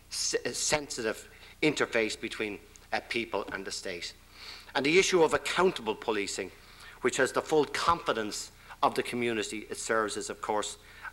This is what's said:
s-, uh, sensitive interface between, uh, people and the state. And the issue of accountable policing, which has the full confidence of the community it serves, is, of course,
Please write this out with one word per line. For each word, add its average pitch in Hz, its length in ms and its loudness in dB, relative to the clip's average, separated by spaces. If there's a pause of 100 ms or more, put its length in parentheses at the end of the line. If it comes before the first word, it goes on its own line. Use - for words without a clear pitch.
(120)
s-, - 240 -2 (100)
uh, 127 60 -4
sensitive 127 760 -2 (340)
interface 120 580 2
between, 107 400 -6 (340)
uh, 110 60 0 (100)
people 110 440 -2
and 98 120 -6
the 98 60 -8
state. 87 420 -8 (600)
And 135 100 2
the 165 140 6
issue 185 240 6
of 147 100 6
accountable 147 640 2
policing, 101 560 -4 (500)
which 123 160 2
has 131 140 4
the 131 100 0
full 151 240 4
confidence 113 840 -2 (320)
of 139 100 4
the 127 100 0
community 110 680 -2
it 110 80 -8
serves, 110 400 0
is, 98 120 -6
of 104 120 -10
course, 104 360 -2 (360)